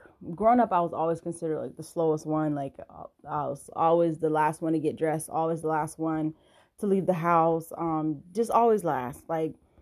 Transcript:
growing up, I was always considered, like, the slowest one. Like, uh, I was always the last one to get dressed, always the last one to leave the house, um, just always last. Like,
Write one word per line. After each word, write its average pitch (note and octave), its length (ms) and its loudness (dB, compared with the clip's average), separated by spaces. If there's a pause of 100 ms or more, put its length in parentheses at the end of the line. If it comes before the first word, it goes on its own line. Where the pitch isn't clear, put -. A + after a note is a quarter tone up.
(360)
growing A3+ 240 4
up, G#3+ 140 2
I F3 80 4
was E3+ 100 -2
always E3 300 -2
considered, E3 400 -6
like, B2 160 -10
the D#3+ 60 -12
slowest D#3 420 -2
one. D#3 280 0
Like, C#3 220 -6 (140)
uh, D#3 160 -16 (200)
I D3 220 -4
was C3 300 -10
always E3 420 4
the D#3+ 100 2
last D#3 320 2
one D#3+ 120 0
to D#3+ 60 2
get D3+ 180 -2
dressed, D#3+ 320 -2
always D#3+ 320 -2
the D#3+ 80 -4
last D#3 280 -4
one D#3 360 -2 (460)
to G#3 80 -4
leave F#3+ 180 2
the F#3 80 2
house, E3 640 2
um, D#3 440 -2 (120)
just A3+ 180 -2
always A3+ 320 4
last. C3 460 -4
Like, D#3+ 260 -4 (260)